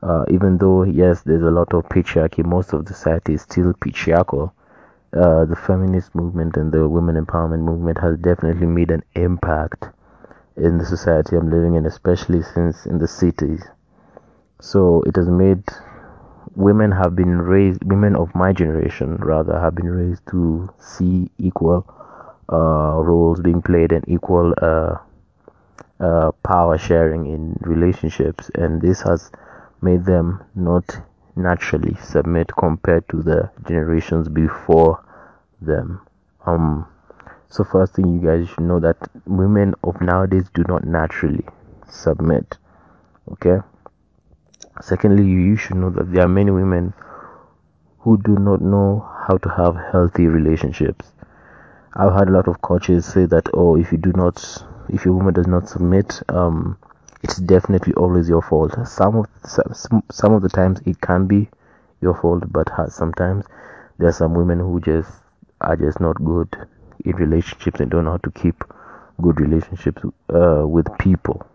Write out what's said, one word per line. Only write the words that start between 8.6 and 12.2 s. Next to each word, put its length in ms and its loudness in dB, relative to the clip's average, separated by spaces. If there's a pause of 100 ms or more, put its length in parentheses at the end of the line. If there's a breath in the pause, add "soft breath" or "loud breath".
made 240 0
an 140 -2 (100)
impact 720 -4 (720 soft breath)
in 220 0
the 60 -2
society 520 -2
I'm 140 0
living 240 2
in, 120 0
especially 560 -2